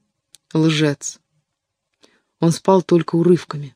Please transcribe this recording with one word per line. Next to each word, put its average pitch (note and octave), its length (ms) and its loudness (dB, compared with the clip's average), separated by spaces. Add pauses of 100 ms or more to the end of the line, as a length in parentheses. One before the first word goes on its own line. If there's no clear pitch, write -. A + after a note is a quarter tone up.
(540)
Лжец. D#3 640 -2 (1200)
Он E3 120 2
спал F#3+ 280 2
только E3+ 360 0
урывками. D#3+ 600 -2